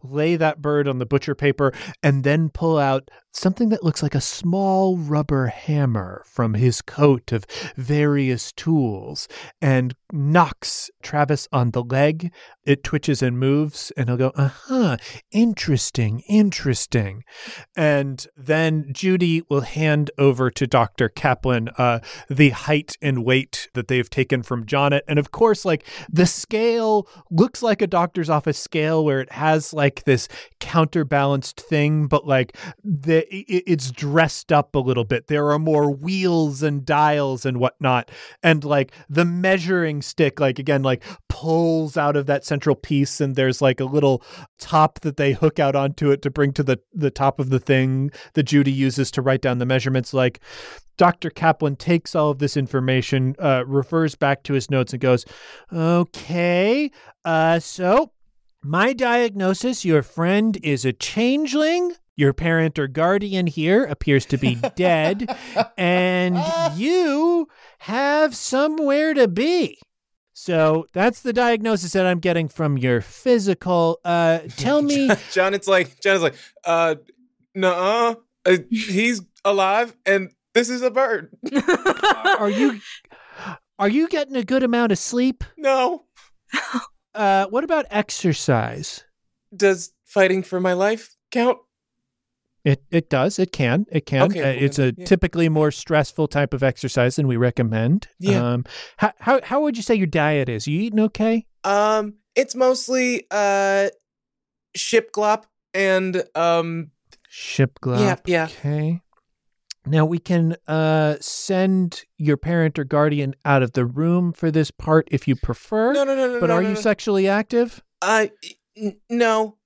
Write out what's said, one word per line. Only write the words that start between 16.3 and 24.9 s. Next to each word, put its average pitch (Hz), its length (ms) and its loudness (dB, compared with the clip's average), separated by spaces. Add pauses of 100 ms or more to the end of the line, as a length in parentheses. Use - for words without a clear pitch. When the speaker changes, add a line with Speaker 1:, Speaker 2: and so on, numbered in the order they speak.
Speaker 1:
And 143 500 0 (100)
then 156 560 0
Judy 175 580 0
will 139 120 0
hand 151 560 0
over 131 340 4
to 135 160 -2
Doctor 117 420 2
Kaplan, 123 680 -2
uh, 120 220 2 (300)
the 143 200 4
height 151 520 -4
and 131 220 -2
weight 131 500 -2
that 123 140 -6
they've 127 220 -2
taken 127 340 -2
from 117 220 -8
Jonnet. 139 420 2